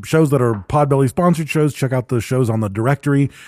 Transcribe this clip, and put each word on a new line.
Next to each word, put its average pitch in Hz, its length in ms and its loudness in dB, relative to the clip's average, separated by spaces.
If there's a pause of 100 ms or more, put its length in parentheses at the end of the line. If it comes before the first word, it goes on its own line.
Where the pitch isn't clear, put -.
shows 160 260 2
that 135 120 2
are 113 260 0
Podbelly 139 400 2
sponsored 165 400 0
shows. 151 240 0
Check 131 200 -4
out 127 160 -2
the 123 120 -2
shows 127 300 0
on 113 100 -2
the 107 80 -2
directory. 139 640 0 (180)